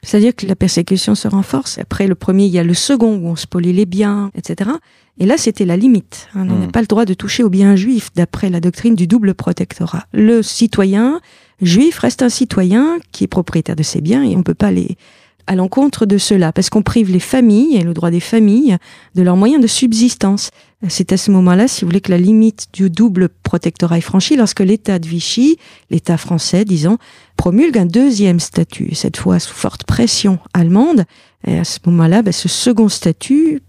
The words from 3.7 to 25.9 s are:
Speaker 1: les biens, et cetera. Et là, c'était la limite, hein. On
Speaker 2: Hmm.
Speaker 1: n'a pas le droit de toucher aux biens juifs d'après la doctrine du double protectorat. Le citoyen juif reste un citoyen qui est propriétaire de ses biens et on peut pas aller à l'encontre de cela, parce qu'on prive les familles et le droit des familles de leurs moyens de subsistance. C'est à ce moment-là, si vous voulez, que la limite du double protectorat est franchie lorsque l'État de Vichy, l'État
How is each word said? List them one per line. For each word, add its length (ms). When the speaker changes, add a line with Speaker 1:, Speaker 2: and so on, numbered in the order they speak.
Speaker 1:
les 140
biens, 480
et 100
cetera. 320
Et 60
là, 140
c'était 260
la 100
limite, 600
hein. 120
On 60
Speaker 2:
Hmm. 120
Speaker 1:
n'a 20
pas 140
le 60
droit 180
de 100
toucher 260
aux 80
biens 260
juifs 380
d'après 380
la 80
doctrine 340
du 140
double 260
protectorat. 800
Le 300
citoyen 760
juif 340
reste 240
un 80
citoyen 720
qui 120
est 40
propriétaire 480
de 60
ses 200
biens 200
et 160
on 60
peut 100
pas 140
aller 300
à 60
l'encontre 500
de 120
cela, 340
parce 180
qu'on 120
prive 280
les 120
familles 560
et 60
le 100
droit 180
des 80
familles 560
de 60
leurs 160
moyens 240
de 60
subsistance. 840
C'est 240
à 40
ce 140
moment-là, 380
si 160
vous 20
voulez, 140
que 100
la 60
limite 560
du 160
double 400
protectorat 680
est 40
franchie 340
lorsque 240
l'État 400
de 80
Vichy, 480
l'État 280